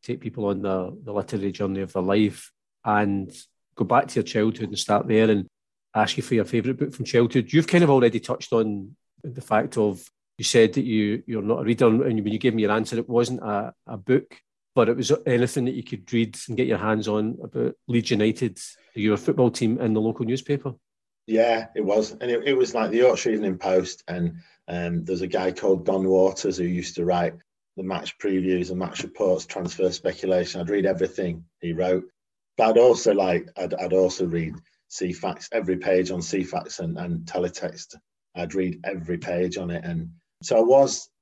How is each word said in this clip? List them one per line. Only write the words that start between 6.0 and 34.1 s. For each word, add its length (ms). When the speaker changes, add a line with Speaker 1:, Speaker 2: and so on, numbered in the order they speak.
Speaker 1:
you 60
for 120
your 120
favourite 320
book 160
from 100
childhood. 480
You've 140
kind 180
of 60
already 280
touched 360
on 420
the 200
fact 340
of, 260
you 60
said 280
that 120
you, 420
you're 160
not 180
a 40
reader, 220
and 140
when 320
you 60
gave 160
me 80
your 100
answer, 240
it 100
wasn't 360
a, 320
a 120
book, 360
but 140
it 80
was 160
anything 400
that 80
you 80
could 280
read 280
and 80
get 100
your 120
hands 300
on 340
about 320
Leeds 240
United, 480
your 240
football 320
team, 280
in 140
the 80
local 240
newspaper. 480
Speaker 2:
Yeah, 400
it 80
was. 280
And 180
it, 160
it 80
was, 200
like, 160
the 60
Yorkshire 360
Evening 260
Post, 500
and, 280
um, 360
there's 160
a 60
guy 260
called 320
Don 240
Waters 480
who 80
used 320
to 80
write 300
the 60
match 340
previews 540
and 80
match 240
reports, 420
transfer 480
speculation. 680
I'd 80
read 160
everything 580
he 140
wrote. 300
But 140
I'd 80
also, 340
like, 460
I'd, 160
I'd 180
also 340